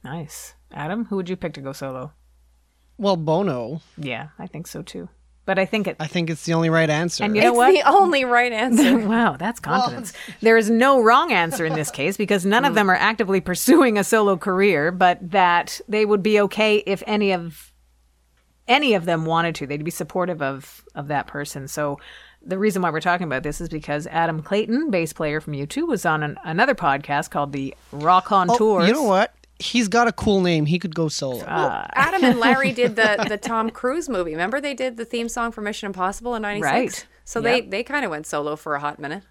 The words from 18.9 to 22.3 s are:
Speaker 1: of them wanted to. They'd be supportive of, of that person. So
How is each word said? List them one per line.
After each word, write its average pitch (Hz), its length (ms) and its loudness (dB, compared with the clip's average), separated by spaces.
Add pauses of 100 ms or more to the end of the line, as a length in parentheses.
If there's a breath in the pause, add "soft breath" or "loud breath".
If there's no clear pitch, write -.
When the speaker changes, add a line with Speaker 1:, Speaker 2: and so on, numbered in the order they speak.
Speaker 1:
of 175 120 0
them 165 200 0
wanted 165 300 0
to. 143 120 -8
They'd 147 180 -8
be 170 60 -6
supportive 175 500 -6
of, 135 420 -8 (120)
of 143 120 -10
that 147 200 -2
person. 143 420 -10
So 143 300 -6 (460 loud breath)